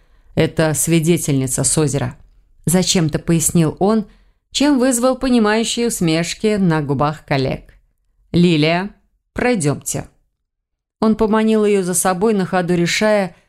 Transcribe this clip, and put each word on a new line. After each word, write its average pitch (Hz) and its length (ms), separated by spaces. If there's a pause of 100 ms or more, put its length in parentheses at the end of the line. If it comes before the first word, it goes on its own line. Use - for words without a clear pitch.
(360)
«Это 156 380
свидетельница 151 920
с - 140
озера», 135 400 (480)
зачем-то 165 540
пояснил 165 600
он, 208 280 (440)
чем 285 260
вызвал 254 400
понимающие 233 680
усмешки 175 720
на 170 240
губах 147 440
коллег. 135 480 (600)
«Лилия, 175 580 (400)
пройдемте». 208 800 (920)
Он 220 160
поманил 220 480
ее 202 180
за 180 120
собой, 185 400
на 196 120
ходу 180 300
решая, 190 600 (120)